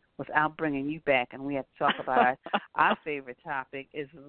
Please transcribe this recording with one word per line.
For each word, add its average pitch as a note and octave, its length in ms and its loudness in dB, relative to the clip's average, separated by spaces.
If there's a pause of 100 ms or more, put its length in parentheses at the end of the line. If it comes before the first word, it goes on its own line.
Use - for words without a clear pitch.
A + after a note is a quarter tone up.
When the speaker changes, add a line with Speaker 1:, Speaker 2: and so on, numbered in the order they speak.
(180)
Speaker 1:
without D3+ 380 0
bringing D3 340 -2
you D#3+ 120 -6
back." C3 320 2
And C3+ 100 -10
we C#3+ 120 -4
have C3 140 -4
to - 80 -20
talk D3 220 0
about C3+ 200 2
our, C3 260 4
Speaker 2:
<laughs> - 160 -2 (140)
Speaker 1:
our F3 280 4
favorite C3+ 400 -8
topic C3+ 480 -8
is C#3+ 160 -10 (220)